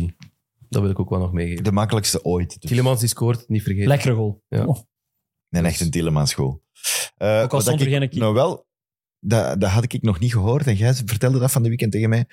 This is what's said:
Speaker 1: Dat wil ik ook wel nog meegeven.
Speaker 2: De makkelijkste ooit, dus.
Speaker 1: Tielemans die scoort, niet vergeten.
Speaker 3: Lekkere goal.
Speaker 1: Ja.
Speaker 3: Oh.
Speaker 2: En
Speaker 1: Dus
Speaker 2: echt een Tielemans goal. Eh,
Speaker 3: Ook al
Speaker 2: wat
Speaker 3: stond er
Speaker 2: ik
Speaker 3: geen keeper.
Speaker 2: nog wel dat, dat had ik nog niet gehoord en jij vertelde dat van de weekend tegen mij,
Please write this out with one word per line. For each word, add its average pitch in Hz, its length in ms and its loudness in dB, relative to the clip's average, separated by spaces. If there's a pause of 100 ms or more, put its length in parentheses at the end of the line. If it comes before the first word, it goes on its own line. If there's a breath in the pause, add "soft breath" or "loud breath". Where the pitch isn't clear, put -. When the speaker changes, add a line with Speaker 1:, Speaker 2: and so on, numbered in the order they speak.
(680)
Speaker 1:
Dat 101 140 0
wil 98 80 2
ik 95 80 -4
ook 95 120 -2
wel 92 80 0
nog 90 140 -2
meegeven. 87 320 -2
Speaker 2:
De 104 80 0
makkelijkste 104 520 0
ooit, 87 360 -2
dus. - 100 -6
Speaker 1:
Tielemans 123 300 2
die 117 80 0
scoort, 117 400 -2
niet 110 140 0
vergeten. 101 260 0
Speaker 3:
Lekkere 135 260 2
goal. 107 340 -4
Speaker 1:
Ja. 107 180 -2
Speaker 3:
Oh. 131 100 0 (720)
Speaker 2:
En 87 140 -2
Speaker 1:
Dus 82 100 0
Speaker 2:
echt - 80 -4
een 85 100 -2
Tielemans 78 440 0
goal. 69 280 -4 (540 loud breath)
Eh, 101 120 -2
Speaker 3:
Ook 107 140 4
al 127 60 0
Speaker 2:
wat 135 140 0
Speaker 3:
stond 123 180 2
er 135 60 2
Speaker 2:
ik 135 60 0
Speaker 3:
geen 143 80 2
keeper. 135 180 -2
Speaker 2:
nog 110 160 2
wel 151 320 0 (640)
dat, 92 320 2
dat 98 100 2
had 117 220 0
ik 90 100 -6
nog 101 160 0
niet 117 140 0
gehoord 120 340 0
en 117 80 2
jij 117 200 2
vertelde 127 440 0
dat 123 140 0
van 120 100 2
de 113 60 2
weekend 113 240 0
tegen 110 160 0
mij, 113 240 2